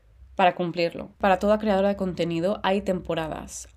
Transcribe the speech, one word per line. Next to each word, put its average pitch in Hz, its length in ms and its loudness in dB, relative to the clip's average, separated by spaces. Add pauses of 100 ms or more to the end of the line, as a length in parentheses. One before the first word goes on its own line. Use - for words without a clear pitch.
(380)
para 180 180 6
cumplirlo. 170 640 -4
Para 190 200 4
toda 208 200 2
creadora 202 300 2
de 202 80 0
contenido 175 640 -2
hay 196 200 2
temporadas, 165 960 -6